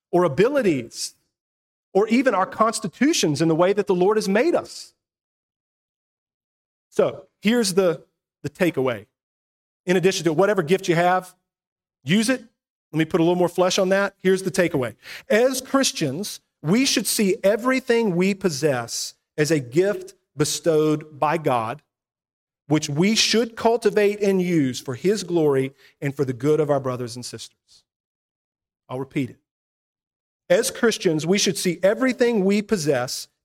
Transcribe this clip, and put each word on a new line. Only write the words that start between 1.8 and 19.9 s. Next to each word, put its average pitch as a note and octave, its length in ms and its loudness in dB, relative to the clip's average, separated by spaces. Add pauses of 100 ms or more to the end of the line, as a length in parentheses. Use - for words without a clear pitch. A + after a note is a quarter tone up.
or G3+ 160 2
even A#3+ 280 2
our F#3 100 2
constitutions G#3+ 960 0
in E3 60 2
the D#3+ 80 2
way F3+ 180 2
that G3+ 140 -2
the F#3+ 80 2
Lord F#3 200 2
has G#3 140 -2
made B3+ 240 2
us. - 400 -8 (2000)
So - 360 -2 (160)
here's G#3+ 320 0
the, F3 300 0 (400)
the C#3 80 -6
takeaway. C3 560 -4 (800)
In F3+ 100 2
addition F#3 280 0
to E3 80 2
whatever G3 280 2
gift F#3 260 -2
you E3 60 2
have, F3 400 0 (680)
use G#3 260 2
it, B3+ 140 -2 (500)
let D3+ 60 0
me D#3+ 60 4
put E3+ 140 -2
a E3 40 4
little F3 120 4
more F3+ 140 2
flesh F#3 300 0
on F#3 100 2
that. G3 320 0
Here's F#3 220 2
the F#3+ 80 -4
takeaway. C#3 440 -2 (320)
As B3+ 320 2
Christians, F#3+ 800 -2 (220)
we G#3+ 240 2
should C4 220 -2
see G3 360 0
everything A#3 720 0
we F#3 200 0
possess C#3 800 -4 (200)
as D3+ 160 0
a D#3 80 2
gift F3 540 -2 (240)